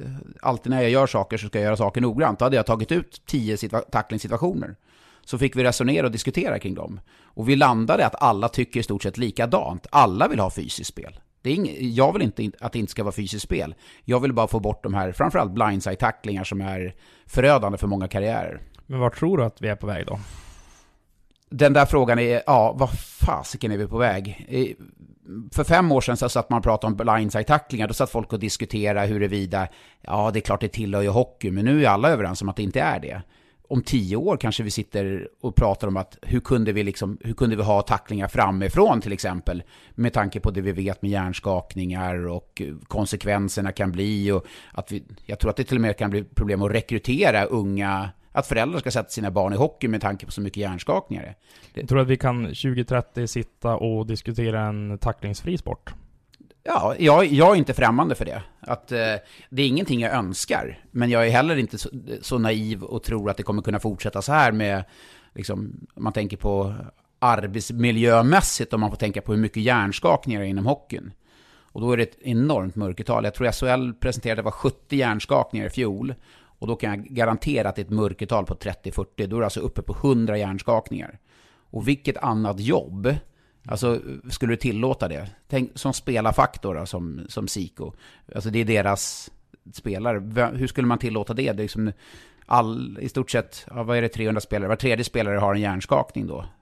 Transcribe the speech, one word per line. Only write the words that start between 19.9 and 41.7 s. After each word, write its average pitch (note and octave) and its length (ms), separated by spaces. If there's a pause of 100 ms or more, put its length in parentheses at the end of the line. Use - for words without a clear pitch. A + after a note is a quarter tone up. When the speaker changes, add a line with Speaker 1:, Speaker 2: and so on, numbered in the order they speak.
Speaker 2:
då? - 120 (1300)
Speaker 1:
Den C#3 220
där C#3+ 140
frågan A#2+ 320
är, A#2+ 280
ja, A#2 260
vad B2+ 260
fasiken - 720
är G#2 40
vi G2+ 100
på A2+ 120
väg? G2+ 500
Eh, B2+ 180 (880)
för D3+ 120
fem E3+ 280
år C3 80
sedan A#2+ 160
så B2 120
satt A#2 220
man A#2+ 80
och G2+ 60
pratade A2 260
om G#2 60
blindside-tacklingar. A2 920
Då G#2 60
satt C3 160
folk A2+ 220
och A2+ 60
diskuterade G#2 680
huruvida, G2+ 640 (320)
ja, G#2 320
det G#2+ 60
är - 20
klart G2+ 200
det A2 80
tillhör G2+ 340
ju G2+ 60
hockey, G#2+ 420
men G2 140
nu C#3+ 200
är B2 40
alla G#2+ 220
överens G2+ 320
om G2 60
att F#2+ 80
det A2 60
inte A#2 180
är C#3 200
det. - 220 (460)
Om B2+ 140
tio G#2 340
år E3+ 200
kanske A#2+ 260
vi G#2 80
sitter G2 580 (120)
och A#2+ 140
pratar G#2 340
om F#2+ 80
att - 260
hur - 180
kunde A2+ 320
vi G#2 100
liksom, G2 380
hur A#2 140
kunde A2+ 220
vi G#2 60
ha G2+ 200
tacklingar G2 460
framifrån G#2+ 720
till G2+ 120
exempel, F2+ 500 (320)
med A#2 180
tanke G2+ 280
på G#2+ 100
det F#2+ 100
vi G2 120
vet F#2+ 300
med G2 80
hjärnskakningar F#2 1160